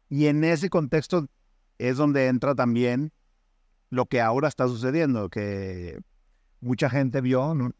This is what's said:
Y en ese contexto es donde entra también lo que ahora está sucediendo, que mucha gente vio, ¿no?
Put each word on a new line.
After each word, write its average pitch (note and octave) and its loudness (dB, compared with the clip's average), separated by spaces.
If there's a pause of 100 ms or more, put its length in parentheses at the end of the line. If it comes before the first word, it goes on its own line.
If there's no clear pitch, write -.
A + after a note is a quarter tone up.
Y D3 2
en D3+ 2
ese E3+ 0
contexto D#3 0 (500)
es B2 -2
donde C#3 4
entra B2+ 2
también B2 0 (800)
lo B2+ -2
que B2 0
ahora B2 2
está C3 0
sucediendo, B2 0
que G2 -8 (640)
mucha B2 -2
gente C3+ 0
vio, C3 0
¿no? B2 -2